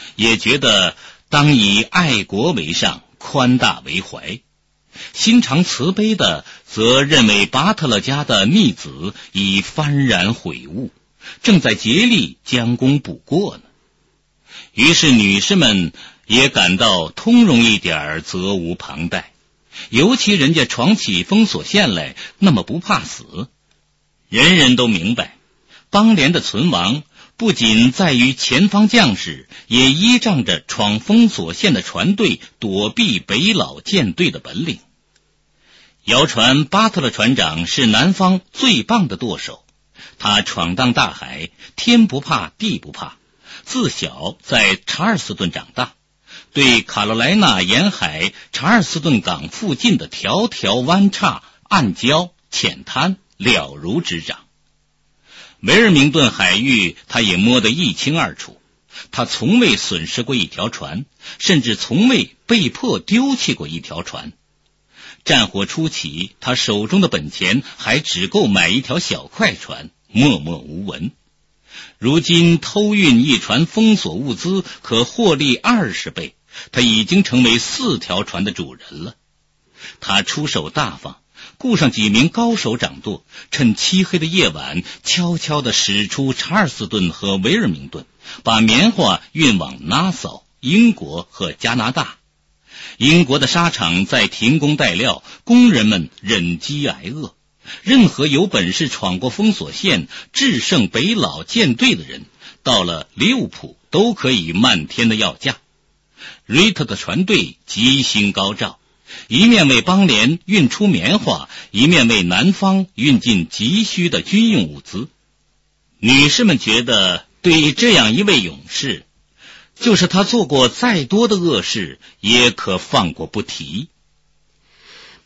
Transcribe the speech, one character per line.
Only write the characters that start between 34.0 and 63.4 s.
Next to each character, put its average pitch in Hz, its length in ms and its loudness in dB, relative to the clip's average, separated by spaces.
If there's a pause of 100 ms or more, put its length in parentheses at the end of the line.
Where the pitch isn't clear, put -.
队 170 180 -2
的 - 80 -8
本 - 260 -8
领。 131 140 -8 (1300)
谣 127 220 2
传 131 400 2
巴 214 240 0
特 180 100 -4
勒 127 100 -2
船 117 240 0
长 82 320 -2
是 131 200 0
南 120 260 4
方 185 300 0 (100)
最 202 300 0
棒 208 260 0
的 95 80 -10
舵 90 220 -6
手， - 260 -16 (540)
他 104 240 0
闯 90 320 -4
荡 123 180 0
大 113 180 -2
海， 69 380 -14 (280)
天 233 300 4
不 139 140 -2
怕 123 380 -4
地 196 200 -4
不 - 140 -20
怕， - 240 -14 (480)
自 233 240 -2
小 - 540 -10
在 101 440 2
查 - 180 -4
尔 214 120 0
斯 107 180 -8
顿 87 160 -4
长 - 240 -12
大， 127 200 -6 (580)
对 127 300 2
卡 104 240 -4
罗 110 100 -2
莱 131 180 0
纳 135 280 2
沿 123 280 0
海 82 440 -6 (180)
查 139 160 -4
尔 220 140 4
斯 - 180 -6
顿 139 220 2
港 78 260 -6
附 185 260 -6
近 196 220 2
的 147 100 -4
条 160 400 -4
条 101 280 -2
湾 175 360 2
岔、 147 320 -4 (200)
暗 139 320 0
礁、 156 380 0 (180)
浅 - 340 -6
滩 175 320 -2 (220)
了 87 360 -2
如 90 280 -6
指 85 180 -8
掌。 - 200 -12 (1200)
维 170 220 4
尔 220 80 6
明 147 220 6
顿 139 180 2
海 92 280 0
域 113 400 0 (100)
他 120 140 -2
也 92 160 0
摸 120 240 4
得 110 80 2
一 143 240 -2
清 156 260 -4
二 92 140 -4
楚， - 260 -20 (500)
他 123 140 -4
从 180 340 0
未 170 180 2
损 80 300 -6
失 - 160 -6
过 135 120 -6
一 101 100 -2
条 92 240 -8
船， 87 380 -10 (320)
甚 156 240 2
至 113 140 -2
从 190 320 0
未 190 360 0
被 208 240 2
迫 180 300 -4
丢 262 380 0
弃 - 180 -2